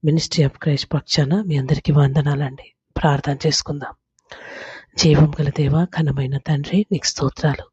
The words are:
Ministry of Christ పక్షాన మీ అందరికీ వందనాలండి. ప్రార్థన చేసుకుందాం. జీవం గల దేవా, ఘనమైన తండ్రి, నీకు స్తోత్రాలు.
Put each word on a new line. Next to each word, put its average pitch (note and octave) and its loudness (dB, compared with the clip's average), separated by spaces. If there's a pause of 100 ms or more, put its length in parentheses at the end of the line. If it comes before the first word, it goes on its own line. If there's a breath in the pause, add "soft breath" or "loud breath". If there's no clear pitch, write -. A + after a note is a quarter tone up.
Ministry D#3 0
of C#3 4
Christ - -2
పక్షాన D3+ 0
మీ E3+ -2
అందరికీ C#3 0
వందనాలండి. C#3+ 0 (280)
ప్రార్థన C#3+ 0 (100)
చేసుకుందాం. - -4 (1040 loud breath)
జీవం D3+ 6 (100)
గల C#3+ 0
దేవా, D3+ 0
ఘనమైన C#3 -2
తండ్రి, D3+ 0
నీకు F3 -4
స్తోత్రాలు. - -2